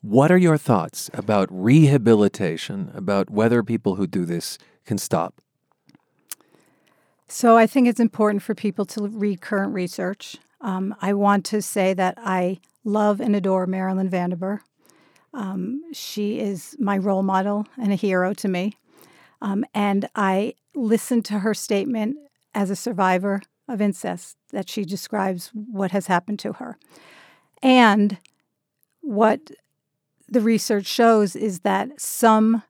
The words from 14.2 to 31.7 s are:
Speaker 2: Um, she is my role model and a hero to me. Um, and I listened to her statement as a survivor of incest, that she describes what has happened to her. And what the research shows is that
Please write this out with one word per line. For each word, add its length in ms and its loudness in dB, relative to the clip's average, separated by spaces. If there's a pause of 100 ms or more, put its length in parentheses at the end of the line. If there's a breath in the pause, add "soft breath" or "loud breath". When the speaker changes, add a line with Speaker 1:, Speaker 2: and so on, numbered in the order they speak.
Speaker 2:
Um, 500 -8 (100)
she 460 -6
is 400 -8
my 180 -2
role 240 0
model 460 -2 (100)
and 140 -2
a 40 0
hero 400 0
to 120 -6
me. 280 -4 (640 soft breath)
Um, 320 -4
and 440 0
I 400 -2 (180)
listened 520 0
to 140 -4
her 140 -2
statement 640 -4 (380)
as 160 -2
a 40 -2
survivor 680 0 (260)
of 140 -4
incest, 540 -4 (160)
that 160 -8
she 160 -6
describes 720 -6
what 380 -6
has 160 -2
happened 320 -2
to 140 -8
her. 260 -14 (840 soft breath)
And 560 6 (840)
what 500 0 (760)
the 140 0
research 460 0
shows 480 2
is 240 -4
that 420 -2